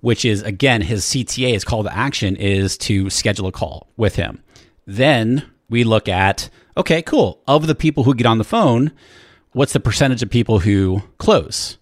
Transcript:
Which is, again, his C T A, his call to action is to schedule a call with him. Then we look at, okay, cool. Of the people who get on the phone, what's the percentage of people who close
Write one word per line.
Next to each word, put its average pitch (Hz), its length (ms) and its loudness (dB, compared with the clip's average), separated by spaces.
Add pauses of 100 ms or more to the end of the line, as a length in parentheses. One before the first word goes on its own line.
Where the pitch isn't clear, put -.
Which 120 240 0
is, 104 180 0
again, 113 400 0
his 104 220 -4
C 127 200 -4
T - 220 -6
A, 123 60 0
his 101 120 -2
call 110 180 -2
to 101 120 -6
action 110 420 -2
is 98 420 0
to 98 320 -2
schedule 98 380 -2
a 92 40 -8
call - 440 -10
with 110 200 0
him. - 260 -6 (440)
Then 120 580 0 (240)
we 117 160 0
look 110 240 2
at, 95 400 0 (280)
okay, 170 260 0
cool. 165 460 0
Of 151 180 2
the 156 80 2
people 151 300 0
who 135 100 4
get 120 120 0
on 113 120 4
the 107 60 0
phone, 156 480 2 (600)
what's 117 200 0
the 127 80 0
percentage 123 420 0
of 113 80 -4
people 113 300 2
who 98 420 2 (160)
close - 640 0